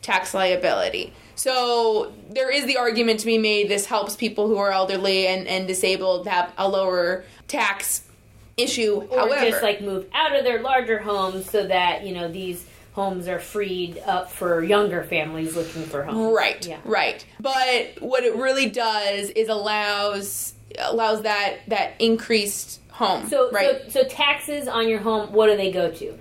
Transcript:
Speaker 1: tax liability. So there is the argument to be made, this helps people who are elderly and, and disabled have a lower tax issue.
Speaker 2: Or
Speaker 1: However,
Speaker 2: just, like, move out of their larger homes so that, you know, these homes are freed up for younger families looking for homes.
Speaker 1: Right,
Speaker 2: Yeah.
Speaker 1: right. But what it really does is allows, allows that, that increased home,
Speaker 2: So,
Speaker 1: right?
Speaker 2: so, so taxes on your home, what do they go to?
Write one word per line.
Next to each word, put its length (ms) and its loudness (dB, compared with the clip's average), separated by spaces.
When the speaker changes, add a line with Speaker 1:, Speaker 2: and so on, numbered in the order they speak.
Speaker 1:
tax 320 0
liability. 800 0
So 800 0
there 200 0
is 140 2
the 140 0
argument 420 2
to 60 -6
be 120 4
made, 300 2
this 180 0
helps 300 -2
people 320 -2
who 80 4
are 160 2
elderly 540 2
and, 200 0
and 220 -2
disabled 600 0
have 280 0
a 120 0
lower 560 0
tax 580 -2
issue. 540 0
Speaker 2:
Or 80 2
Speaker 1:
However, 320 4
Speaker 2:
just, 120 -2
like, 200 0
move 320 -4
out 220 2
of 80 2
their 180 0
larger 360 2
homes 520 -4
so 160 0
that, 400 0
you 80 -6
know, 140 -6
these 360 -8
homes 340 -4
are 140 -4
freed 640 -6
up 260 -2
for 320 0
younger 400 2
families 540 -4
looking 280 -6
for 200 -6
homes. 320 0
Speaker 1:
Right, 300 0
Speaker 2:
Yeah. 180 -10
Speaker 1:
right. 400 0
But 600 0
what 220 0
it 140 2
really 320 2
does 640 -2
is 180 0
allows, 1040 -2
allows 440 2
that, 460 -2
that 300 0
increased 840 0
home, 380 0
Speaker 2:
So, 220 4
Speaker 1:
right? 400 2
Speaker 2:
so, 120 4
so 60 4
taxes 600 0
on 200 2
your 100 2
home, 340 -2
what 140 6
do 100 6
they 160 0
go 180 0
to? 300 -10